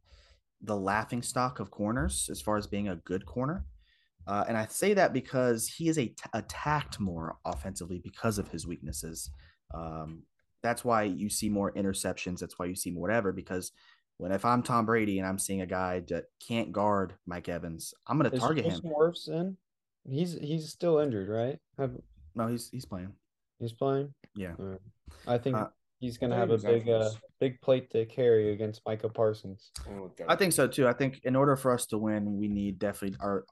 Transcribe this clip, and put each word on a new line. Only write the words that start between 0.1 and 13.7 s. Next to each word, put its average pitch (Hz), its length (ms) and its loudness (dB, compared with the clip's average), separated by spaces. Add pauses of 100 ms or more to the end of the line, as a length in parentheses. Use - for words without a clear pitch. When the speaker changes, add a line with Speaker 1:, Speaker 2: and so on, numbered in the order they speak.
Speaker 1:
the 104 140 -2
laughing 107 440 0
stock 127 400 -2
of 98 100 -6
corners 113 600 -2
as - 100 -8
far 107 160 0
as 104 100 -2
being 101 220 -4
a 90 80 -4
good 90 300 -4
corner. 147 380 -4 (640)
Uh, 98 220 2
and 113 80 0
I 110 100 0
say 202 280 2
that 180 180 6
because 123 540 2
he 165 220 -2
is 156 100 2
a 120 80 2
t-, - 80 -8 (180)
attacked - 680 -2
more 85 440 -4
offensively 90 580 -6
because 104 360 -2
of 90 100 -4
his 80 180 -8
weaknesses. 82 640 -8 (440)
Um, 80 480 -8 (400)
that's 117 220 0
why 113 200 4
you 101 240 0
see 107 200 -2
more 101 240 2
interceptions. 95 680 -2
That's 85 200 -10
why 90 80 -4
you 92 100 -4
see - 140 -6
more 85 120 -6
whatever, 101 300 2
because 92 400 -6 (460)